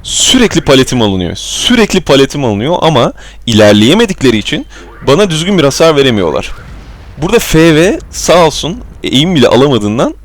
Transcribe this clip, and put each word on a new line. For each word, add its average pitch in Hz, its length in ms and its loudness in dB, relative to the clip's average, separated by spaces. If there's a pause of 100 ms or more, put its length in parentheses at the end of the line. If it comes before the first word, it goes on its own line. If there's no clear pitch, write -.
Sürekli - 580 0
paletim 131 400 0
alınıyor. 92 340 -2
Sürekli - 640 -2
paletim 139 440 0
alınıyor 117 360 -2
ama 151 320 0 (320)
ilerleyemedikleri 113 920 2
için 156 280 -6 (420)
bana 175 220 2
düzgün 175 280 -2
bir 160 60 2
hasar 156 320 2
veremiyorlar. 104 560 0 (680)
Burada 190 220 0
F 160 360 2
V 180 240 0 (120)
sağ 170 340 2
olsun 156 320 -4 (260)
eğim 165 320 -2
bile 123 120 4
alamadığından 123 760 0